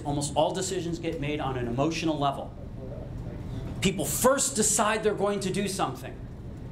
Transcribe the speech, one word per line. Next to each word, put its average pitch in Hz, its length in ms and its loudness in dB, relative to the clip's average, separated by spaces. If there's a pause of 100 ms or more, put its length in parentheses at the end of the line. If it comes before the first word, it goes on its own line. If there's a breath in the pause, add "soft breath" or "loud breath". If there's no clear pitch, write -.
almost 147 300 0
all 160 180 4
decisions 170 460 -2
get 165 200 -4
made 147 200 -2
on 131 180 -2
an 120 100 -2
emotional 147 520 2
level. 139 340 0 (1300)
People 196 260 2
first - 500 4
decide 214 480 4
they're 208 100 4
going 196 280 2
to 185 100 0
do 196 160 0
something. 131 480 -2 (560)